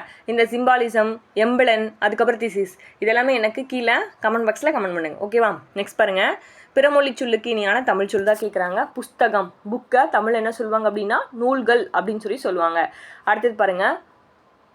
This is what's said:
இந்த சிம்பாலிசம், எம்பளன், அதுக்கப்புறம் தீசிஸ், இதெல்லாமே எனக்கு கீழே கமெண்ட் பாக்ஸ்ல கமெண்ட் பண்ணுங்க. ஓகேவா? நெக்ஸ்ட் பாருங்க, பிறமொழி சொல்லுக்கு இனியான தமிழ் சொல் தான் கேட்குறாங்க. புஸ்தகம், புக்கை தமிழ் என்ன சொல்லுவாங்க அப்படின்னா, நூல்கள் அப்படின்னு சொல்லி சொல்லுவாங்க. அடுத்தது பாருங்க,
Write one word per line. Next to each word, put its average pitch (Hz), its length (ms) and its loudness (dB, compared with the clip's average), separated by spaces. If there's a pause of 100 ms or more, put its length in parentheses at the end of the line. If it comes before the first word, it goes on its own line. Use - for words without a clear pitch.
(260)
இந்த 233 180 0
சிம்பாலிசம், 233 680 2 (260)
எம்பளன், 233 480 2 (140)
அதுக்கப்புறம் 220 420 0
தீசிஸ், 196 320 -4 (280)
இதெல்லாமே 240 340 2
எனக்கு 220 300 -2
கீழே 247 320 -2 (240)
கமெண்ட் 226 260 0
பாக்ஸ்ல 247 260 0
கமெண்ட் 190 240 -4
பண்ணுங்க. 160 240 -6
ஓகேவா? 214 300 2 (240)
நெக்ஸ்ட் 202 240 -6
பாருங்க, 196 260 2 (520)
பிறமொழி 277 360 4
சொல்லுக்கு 226 380 -4
இனியான 214 320 0
தமிழ் 202 260 0
சொல் 202 200 0
தான் 214 120 2
கேட்குறாங்க. 190 400 -2 (120)
புஸ்தகம், 214 560 -2 (160)
புக்கை 247 440 0
தமிழ் 226 300 0
என்ன 220 140 -2
சொல்லுவாங்க 220 360 -2
அப்படின்னா, 208 300 -2 (140)
நூல்கள் 240 500 2 (100)
அப்படின்னு 214 320 -2
சொல்லி 220 140 -6
சொல்லுவாங்க. 170 420 0 (440)
அடுத்தது 220 300 0
பாருங்க, 196 300 2 (920)